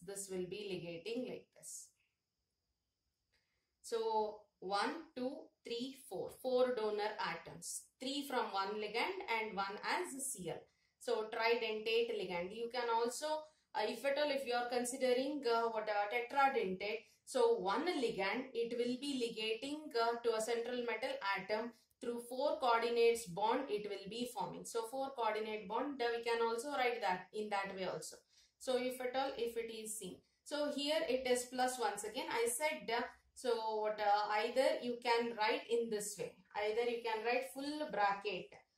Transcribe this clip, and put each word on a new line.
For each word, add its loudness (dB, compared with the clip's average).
This -8
will -2
be -8
ligating -4
like -10
this. -14
So 0
one, 0
two, -4
three, -6
four. -6
Four 4
donor 0
atoms. -6
Three -4
from 0
one 0
ligand -2
and -2
one -2
as -2
a -8
Cl. -6
So 0
tridentate 2
ligand. -4
You -6
can -2
also, 0
uh, 0
if -4
at 2
all, 4
if 0
you 0
are 0
considering, 2
uh, 4
what, -2
uh, 2
tetradentate, 2
so 6
one 0
ligand, 0
it -2
will 0
be -4
ligating, -4
uh, 2
to 2
a 0
central -2
metal -2
atom. -2
Through -4
four 0
coordinates 6
bond, 2
it -2
will -6
be -4
forming. -4
So -2
four -4
coordinate -2
bond, -2
uh, 2
we -4
can 2
also 0
write 2
that 0
in -4
that 0
way -2
also. -6
So 0
if -2
at -4
all, 2
if -2
it -4
is -8
seen. -8
So -2
here 2
it 2
is 4
plus 0
once 0
again. -4
I 2
said, 0
uh, 2
so 2
what, 0
uh, 4
either 4
you -2
can 2
write 2
in 2
this -2
way. -4
Either 2
you -2
can -2
write 2
full -4
bracket, 0